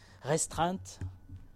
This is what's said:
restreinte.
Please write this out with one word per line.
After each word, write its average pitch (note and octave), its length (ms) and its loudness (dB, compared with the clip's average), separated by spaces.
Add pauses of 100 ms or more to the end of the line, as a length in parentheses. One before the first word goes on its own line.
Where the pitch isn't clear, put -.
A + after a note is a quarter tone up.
(240)
restreinte. E3 760 2 (560)